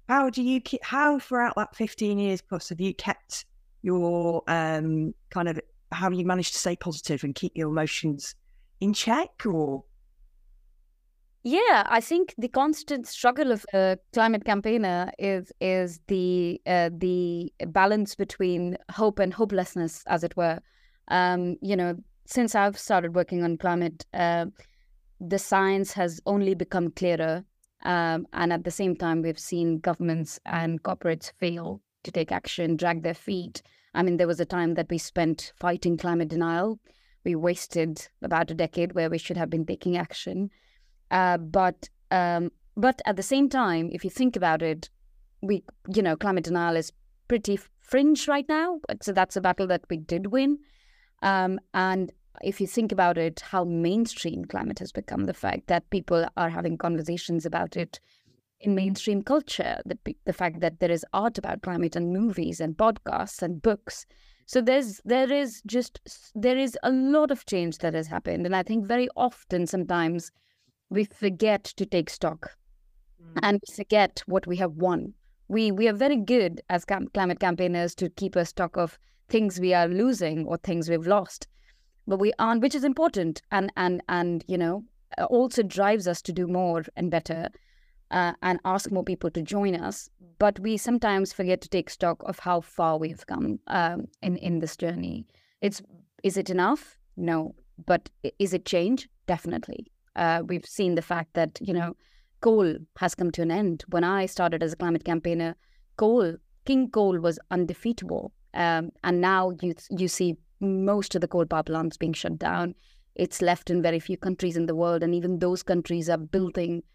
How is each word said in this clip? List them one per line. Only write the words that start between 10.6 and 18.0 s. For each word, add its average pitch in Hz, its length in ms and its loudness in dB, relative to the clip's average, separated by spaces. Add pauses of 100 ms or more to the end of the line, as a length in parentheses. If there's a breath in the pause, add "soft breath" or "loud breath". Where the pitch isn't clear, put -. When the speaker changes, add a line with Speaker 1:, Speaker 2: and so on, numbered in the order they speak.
Speaker 2:
Yeah, 302 420 4
I 233 160 2
think 339 360 0
the 233 100 -2
constant 285 600 0
struggle 254 440 2
of 208 220 -2
a 190 240 4 (160)
climate 226 300 4
campaigner 202 760 0
is, 190 320 -2 (100)
is 185 460 0
the, 180 580 2
uh, 175 280 4
the 175 600 -2 (140)
balance 202 480 4